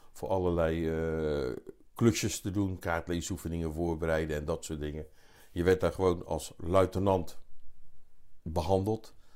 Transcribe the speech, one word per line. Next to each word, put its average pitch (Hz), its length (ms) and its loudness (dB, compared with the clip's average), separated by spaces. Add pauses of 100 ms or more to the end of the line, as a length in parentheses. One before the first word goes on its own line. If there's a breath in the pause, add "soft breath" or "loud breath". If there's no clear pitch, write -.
(120)
voor - 180 -8
allerlei, 85 600 2
eh, 78 600 0 (440)
klusjes 113 460 2
te 104 100 -4
doen, 95 280 -2
kaartleesoefeningen 85 920 -2
voorbereiden 80 640 0
en 76 80 -4
dat 78 200 -4
soort 78 140 -6
dingen. 76 260 -6 (460 soft breath)
Je 87 120 -2
werd 92 180 6
daar 85 120 2
gewoon 90 320 2
als - 320 -6
luitenant 95 800 2 (1040)
behandeld. 87 720 0 (220)